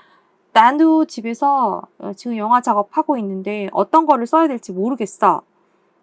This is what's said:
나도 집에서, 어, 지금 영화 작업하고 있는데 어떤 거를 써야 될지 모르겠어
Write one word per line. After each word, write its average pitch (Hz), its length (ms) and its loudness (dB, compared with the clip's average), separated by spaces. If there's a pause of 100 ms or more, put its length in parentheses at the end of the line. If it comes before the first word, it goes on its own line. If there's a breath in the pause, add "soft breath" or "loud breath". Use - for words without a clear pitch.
(520 soft breath)
나도 311 520 4
집에서, 233 760 -2 (160)
어, 202 160 -12
지금 233 220 -8
영화 226 260 0
작업하고 247 560 -2
있는데 196 540 -6
어떤 320 340 2
거를 254 200 2
써야 320 220 2
될지 247 240 -8
모르겠어 196 720 -2 (600)